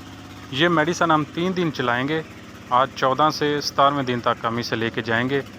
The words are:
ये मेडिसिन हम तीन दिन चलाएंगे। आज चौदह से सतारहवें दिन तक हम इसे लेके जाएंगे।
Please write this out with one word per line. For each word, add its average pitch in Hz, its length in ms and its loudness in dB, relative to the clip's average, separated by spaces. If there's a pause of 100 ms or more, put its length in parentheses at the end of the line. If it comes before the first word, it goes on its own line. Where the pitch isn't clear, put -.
(540)
ये 156 160 4
मेडिसिन 165 420 2
हम 156 120 4
तीन 175 300 -4
दिन 170 180 0
चलाएंगे। 131 520 0 (480)
आज 127 180 4
चौदह 139 400 2
से 147 320 0
सतारहवें 139 440 2
दिन 123 140 0
तक 117 260 0
हम 117 140 -2
इसे 117 160 -4
लेके 113 260 -2
जाएंगे। 127 420 0 (160)